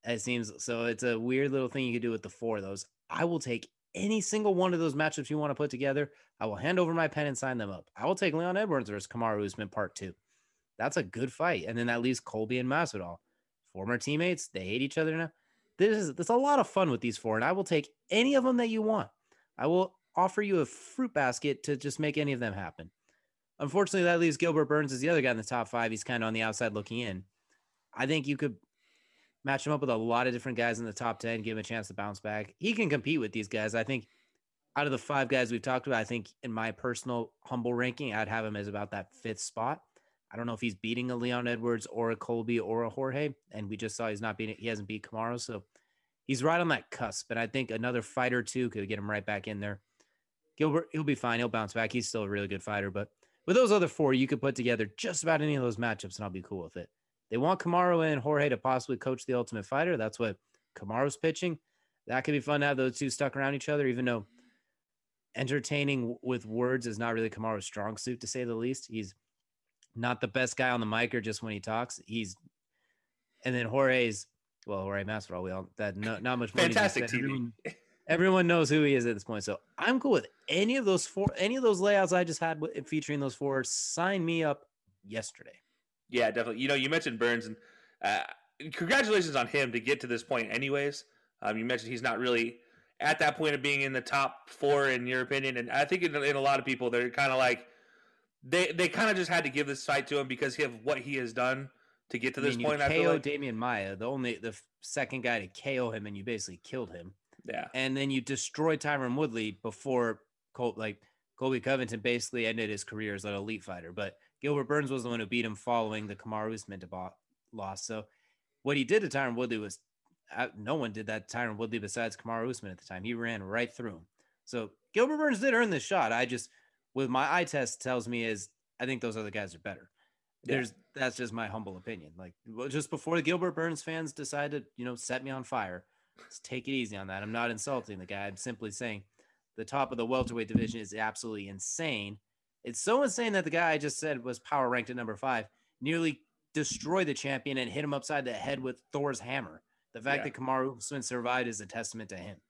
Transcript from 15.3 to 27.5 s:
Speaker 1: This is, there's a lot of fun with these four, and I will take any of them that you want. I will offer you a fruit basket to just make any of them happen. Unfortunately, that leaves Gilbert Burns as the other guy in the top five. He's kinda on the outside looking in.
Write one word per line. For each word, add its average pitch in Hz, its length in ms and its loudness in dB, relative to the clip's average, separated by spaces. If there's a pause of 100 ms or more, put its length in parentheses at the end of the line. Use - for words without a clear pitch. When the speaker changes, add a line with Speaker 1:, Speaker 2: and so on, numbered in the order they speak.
Speaker 1:
This 208 180 6
is, 170 180 -2
there's 170 140 -4
a 233 80 6
lot 277 240 6
of 190 80 4
fun 185 220 4
with 120 100 2
these 117 180 -2
four, 110 160 0
and 110 100 2
I 156 80 4
will 190 120 0
take 151 240 2 (200)
any 254 280 6
of 254 80 6
them 247 140 4
that 233 100 4
you 220 140 0
want. 214 260 2 (500)
I 127 80 0
will 180 280 4 (200)
offer 190 280 4
you 196 180 4
a 135 60 4
fruit - 480 -6
basket 135 500 2
to 147 120 0
just 135 220 -6
make 151 200 0
any 143 160 2
of 120 60 -4
them 113 120 0
happen. 87 380 -8 (680)
Unfortunately, 180 460 2
that 175 160 6
leaves 160 160 4
Gilbert 156 300 4
Burns 151 260 2
as 127 80 -4
the 143 80 0
other 165 140 4
guy 131 80 4
in 117 80 2
the 110 40 -4
top 117 260 -2
five. 117 220 0
He's 110 140 -6
kinda 117 220 0
on 110 80 0
the 113 80 0
outside 110 320 0
looking 110 240 -4
in. 95 260 -4 (680)